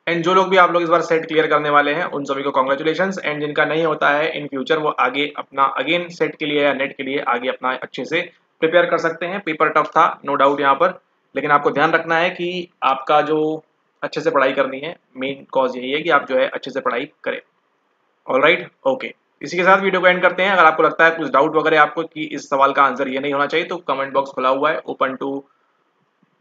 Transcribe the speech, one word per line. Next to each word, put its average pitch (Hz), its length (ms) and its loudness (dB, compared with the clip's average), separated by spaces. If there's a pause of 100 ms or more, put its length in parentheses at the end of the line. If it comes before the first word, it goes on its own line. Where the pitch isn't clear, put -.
And 170 140 -2
जो 175 120 2
लोग 190 140 4
भी 190 80 2
आप 175 140 6
लोग 175 120 2
इस 170 60 -2
बार 165 120 4
set 160 260 0
clear 156 200 2
करने 151 240 0
वाले 143 240 4
हैं, 170 100 -2
उन 143 200 -6
सभी 139 180 -4
को 143 80 -2
congratulations। 156 760 -2
And 147 160 -4
जिनका 151 240 0
नहीं 156 200 0
होता 151 260 0
है 147 320 -2
in 143 120 -10
future, 147 240 -2
वो 151 100 -2
आगे 139 480 -2
अपना 135 400 -2
again 170 340 -2
set 165 260 -4
के 151 100 -6
लिए 147 180 0
या 143 80 4
net 135 240 -4
के 139 60 -10
लिए 135 160 -4
आगे 123 300 -2
अपना 127 220 -4 (120)
अच्छे 123 220 -10
से 170 260 -6 (300)
prepare 170 260 4
कर 165 120 0
सकते 165 280 -4
हैं। 196 140 -6
Paper 156 280 0
टफ 151 180 2
था, - 340 2
no 139 160 -4
doubt 143 240 2
यहाँ 139 140 4
पर, 180 260 0 (360)
लेकिन 139 140 -4
आपको 147 200 4
ध्यान 156 220 2
रखना 165 240 0
है 175 140 0
कि 175 380 -6 (140)
आपका 151 380 2
जो 156 440 -2 (380)
अच्छे 165 180 -8
से 160 100 0
पढ़ाई 139 220 2
करनी 131 280 -4
है, 165 160 -12 (200)
main 135 360 -8
cause 127 240 0
यही 127 140 -8
है 151 120 -2
कि 160 80 -4
आप 139 180 2
जो 131 80 -2
है 135 120 2
अच्छे - 220 -10
से 127 100 -6
पढ़ाई 127 300 -4 (140)
करें। 123 160 -6 (880)
ऑलराइट, 139 420 2 (160)
ओके, 127 280 -4 (280)
इसी 147 140 -8
के 180 60 -2
साथ 190 180 6
वीडियो 185 200 0
को 185 60 2
end 180 160 4
करते 175 200 2
हैं। 196 80 2
अगर 180 140 4
आपको 160 180 4
लगता 156 220 2
है 165 60 6
कुछ 160 200 -6
डाउट 151 260 2
वगैरह 156 260 4
आपको 156 200 0
कि 156 220 -8
इस 143 260 -10
सवाल 139 220 2
का 147 100 2
आंसर 131 260 0
ये 131 100 -4
नहीं 143 140 -4
होना 143 140 0
चाहिए, 165 200 -2
तो 180 100 -6
comment 135 360 -6
box 135 180 -2
खुला 131 180 -2
हुआ 139 220 2
है, 165 60 -2
open 135 340 -4
to 135 220 -6 (1080)